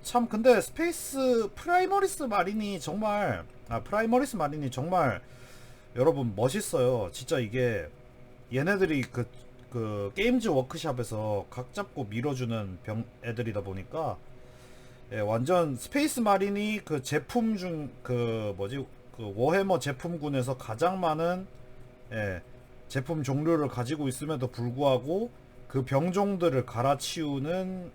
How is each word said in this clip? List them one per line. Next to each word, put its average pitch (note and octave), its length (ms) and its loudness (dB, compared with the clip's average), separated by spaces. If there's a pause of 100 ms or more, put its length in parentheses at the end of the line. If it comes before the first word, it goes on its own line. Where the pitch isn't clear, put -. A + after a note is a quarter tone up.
참 A#3+ 220 2
근데 A3+ 340 6
스페이스 C4 920 0
프라이머리스 F#4 680 2
마린이 G3+ 560 0
정말, F#3 640 0 (240)
아, A2+ 140 -2
프라이머리스 A3+ 540 2
마린이 D3 340 -2
정말 C#3+ 500 2 (760)
여러분 C3 400 4
멋있어요. B2+ 760 2
진짜 C#3 280 -2
이게 A2 500 0 (640)
얘네들이 D#3+ 480 2
그, A#2+ 260 -4 (440)
그 G#2+ 420 -4
게임즈 A3+ 360 2
워크샵에서 B2 1000 0
각 - 240 -10
잡고 G3 320 -6
밀어주는 A2+ 800 -4
병-, A2 200 -4 (200)
애들이다 A2 380 -4
보니까, G2 560 -6 (920)
예, G#2+ 100 -4
완전 C3 540 2
스페이스 C#4+ 440 0
마린이 G3+ 680 2
그 D3 160 -2
제품 G#3 560 0
중, E3 340 -6 (120)
그 A2+ 540 0
뭐지, A#2 280 -4 (320)
그 G#2+ 180 -8
워해머 F3 440 4
제품군에서 C#3 800 -2
가장 E3+ 420 0
많은, F3 480 0 (640)
예, G2+ 320 -2 (460)
제품 D3+ 340 -2
종류를 D3 460 2
가지고 C3+ 380 -2
있음에도 C3 440 -4
불구하고 C3+ 800 0 (360)
그 C3+ 160 0
병종들을 E3+ 840 2
갈아치우는, D3+ 1300 -2